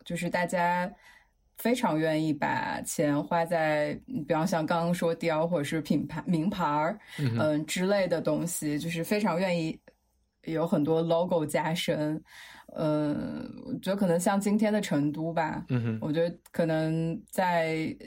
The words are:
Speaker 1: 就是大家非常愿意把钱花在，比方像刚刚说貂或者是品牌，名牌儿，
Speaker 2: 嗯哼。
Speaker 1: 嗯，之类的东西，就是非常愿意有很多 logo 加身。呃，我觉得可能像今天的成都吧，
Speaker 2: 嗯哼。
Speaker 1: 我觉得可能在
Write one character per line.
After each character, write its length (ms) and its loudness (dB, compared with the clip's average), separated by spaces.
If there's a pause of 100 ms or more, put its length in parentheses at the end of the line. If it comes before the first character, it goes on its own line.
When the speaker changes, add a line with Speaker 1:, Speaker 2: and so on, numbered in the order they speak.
Speaker 1:
就 120 -8
是 140 -2
大 160 -4
家 460 0 (640)
非 180 2
常 240 0
愿 260 2
意 100 2
把 480 -2
钱 420 0
花 220 2
在， 540 0 (280)
比 60 2
方 120 2
像 200 2
刚 160 2
刚 120 2
说 220 0
貂 320 0
或 100 0
者 60 0
是 180 -2
品 240 0
牌， 220 -8
名 220 2
牌 160 -2
儿， 340 0 (180)
Speaker 2:
嗯 140 0
哼。 80 0
Speaker 1:
嗯， 260 2
之 220 -2
类 200 2
的 140 0
东 240 0
西， 320 -4
就 120 -4
是 140 -4
非 160 0
常 200 2
愿 200 0
意 200 -4 (640)
有 240 -2
很 160 2
多 180 4
logo 420 2
加 300 0
身。 480 -2 (540)
呃， 400 0 (500)
我 160 -8
觉 80 -6
得 60 2
可 100 0
能 140 4
像 200 4
今 180 2
天 140 4
的 100 2
成 280 2
都 220 -4
吧， 380 -2
Speaker 2:
嗯 140 2
哼。 180 -2
Speaker 1:
我 100 -2
觉 100 2
得 160 -2 (140)
可 140 0
能 540 0 (120)
在 640 0 (120)